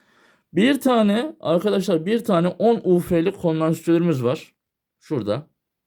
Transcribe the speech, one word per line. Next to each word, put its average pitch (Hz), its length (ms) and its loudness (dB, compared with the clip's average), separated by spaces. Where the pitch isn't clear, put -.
Bir 262 280 2
tane 226 600 0
arkadaşlar, 180 680 0
bir 220 180 -2
tane 175 240 2
on 214 360 0
U 180 140 4
F'lik 175 400 -2
kondansatörümüz 160 840 0
var. 131 300 -4
Şurada. 117 480 -6